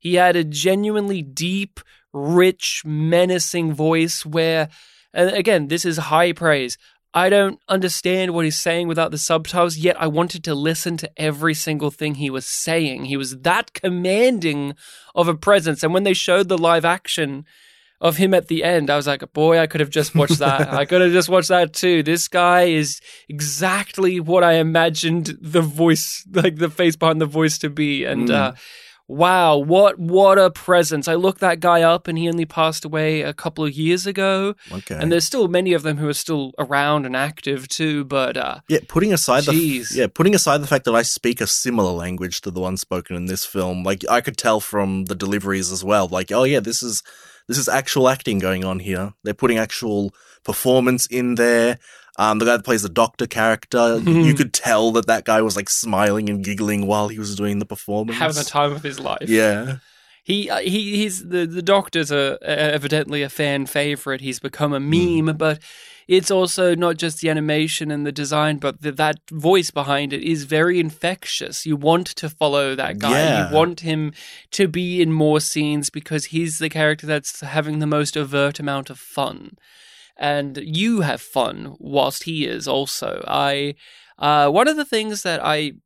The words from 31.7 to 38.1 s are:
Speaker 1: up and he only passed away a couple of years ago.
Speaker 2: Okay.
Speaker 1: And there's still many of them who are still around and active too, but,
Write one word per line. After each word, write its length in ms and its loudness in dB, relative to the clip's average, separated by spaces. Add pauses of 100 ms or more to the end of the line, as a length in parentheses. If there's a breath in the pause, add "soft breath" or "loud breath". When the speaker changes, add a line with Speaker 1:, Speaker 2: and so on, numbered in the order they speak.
Speaker 1:
up 260 2
and 100 -2
he 100 0
only 160 -2
passed 400 -2
away 380 -2
a 100 -4
couple 320 -6
of 80 -2
years 340 0
ago. 480 0 (180 loud breath)
Speaker 2:
Okay. 240 -10
Speaker 1:
And 160 0
there's 120 2
still 240 0
many 260 2
of 100 -2
them 120 -2
who 120 -2
are 40 -2
still 460 -4
around 480 0
and 80 -6
active 540 -4
too, 360 -2
but, 320 -2